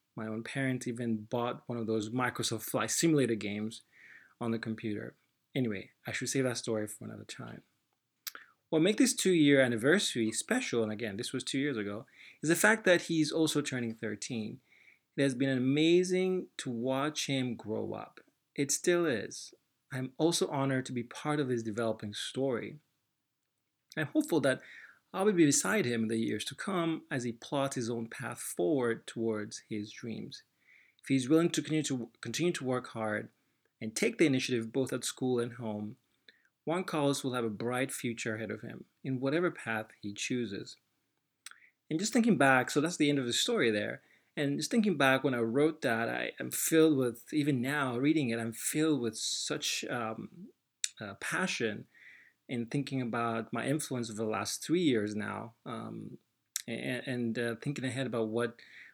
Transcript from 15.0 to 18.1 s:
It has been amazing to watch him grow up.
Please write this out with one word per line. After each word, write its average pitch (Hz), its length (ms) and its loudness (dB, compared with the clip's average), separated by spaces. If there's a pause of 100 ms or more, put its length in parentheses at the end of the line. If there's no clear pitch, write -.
It 143 60 4
has 139 120 4
been 135 220 2
amazing 180 920 4 (100)
to - 120 -6
watch 131 580 -2
him 127 280 0
grow 104 380 -4
up. 104 260 -12 (360)